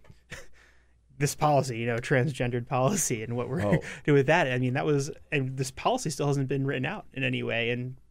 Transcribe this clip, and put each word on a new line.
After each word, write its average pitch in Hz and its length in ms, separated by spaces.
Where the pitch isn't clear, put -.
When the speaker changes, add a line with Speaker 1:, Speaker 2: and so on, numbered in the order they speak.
Speaker 1:
<laughs> - 880
this 139 180
policy, 143 420
you 117 100
know, 117 100
transgendered 123 720
policy, 131 560
and 120 120
what 120 140
we're 170 140
Speaker 2:
Oh. - 160
Speaker 1:
<laughs> - 120
doing 143 140
with 135 100
that. 156 240
I 123 80
mean, 127 140
that 151 120
was, 143 240
and 135 260
this 135 140
policy 240 380
still 143 180
hasn't 139 200
been 135 180
written 135 200
out 190 280
in 135 100
any 127 200
way, 117 280
and 123 240